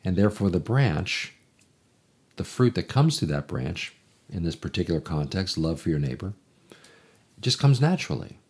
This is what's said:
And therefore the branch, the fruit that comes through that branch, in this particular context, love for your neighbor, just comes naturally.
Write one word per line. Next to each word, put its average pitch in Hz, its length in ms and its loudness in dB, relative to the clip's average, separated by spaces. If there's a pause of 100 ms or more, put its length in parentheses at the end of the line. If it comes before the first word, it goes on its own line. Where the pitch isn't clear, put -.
And 92 120 0
therefore 101 340 4
the 87 80 0
branch, 98 720 0 (1040)
the - 80 -6
fruit 123 300 2
that - 140 -4
comes 147 300 4
through 87 100 0
that 73 180 -2
branch, - 480 -6 (340)
in 87 140 -6
this 82 140 -2
particular 82 440 -2
context, 82 560 -4
love 80 240 -2
for 87 100 -2
your 76 80 2
neighbor, 71 340 -4 (1080)
just 127 200 -2
comes 139 200 6
naturally. - 580 0 (120)